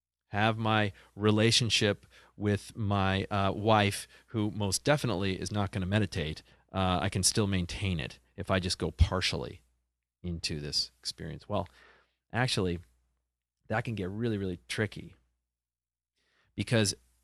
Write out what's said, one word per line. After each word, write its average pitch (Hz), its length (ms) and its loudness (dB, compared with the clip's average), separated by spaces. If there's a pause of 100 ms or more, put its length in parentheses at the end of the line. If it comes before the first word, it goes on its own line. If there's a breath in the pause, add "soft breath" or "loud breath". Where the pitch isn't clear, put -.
(280)
Have 110 300 2
my 110 340 2 (240 loud breath)
relationship 107 880 4 (320 loud breath)
with 104 400 -2
my, 98 540 2
uh, 98 240 2
wife, 104 520 2 (200 loud breath)
who 107 240 -2
most 98 340 -2
definitely 101 560 0
is 90 100 -6
not 104 200 -2
gonna 92 160 -4
meditate. 92 560 0 (300 soft breath)
Uh, 92 280 2
I 98 80 0
can 95 140 -2
still 107 240 2
maintain 92 540 -2
it - 180 -8 (180)
if - 140 -6
I 95 100 2
just 90 180 -4
go 80 120 -2
partially - 720 0 (600)
into 85 380 -6
this - 380 -4
experience." 80 500 -10
Well, 98 200 -2 (640 soft breath)
actually, 101 460 0 (880)
that 110 160 -2
can 117 100 -6
get 92 160 -4
really, 110 260 -2
really 95 220 -4 (100)
tricky - 460 -6 (1400)
because 104 400 2 (300)